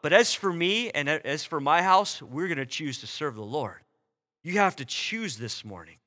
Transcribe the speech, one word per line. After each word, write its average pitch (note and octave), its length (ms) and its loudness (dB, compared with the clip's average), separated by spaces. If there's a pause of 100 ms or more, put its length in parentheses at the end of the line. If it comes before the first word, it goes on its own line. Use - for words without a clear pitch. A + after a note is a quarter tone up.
But D3+ 100 2
as A3+ 220 8
for F#3+ 180 -2
me G3 380 0
and C#3+ 180 -2
as D3+ 360 -2
for D#3 160 -4
my D3+ 200 4
house, F#3+ 400 4
we're C#3+ 280 -6
gonna C#3 180 -2
choose C3+ 320 -6
to - 80 -14
serve C#3 300 -6
the G#2+ 60 -10
Lord." A2 380 -6 (640)
You F3+ 160 -2
have G3 180 4
to C3+ 80 -8
choose G#3 520 -6
this A2+ 280 -10
morning. F2+ 420 -16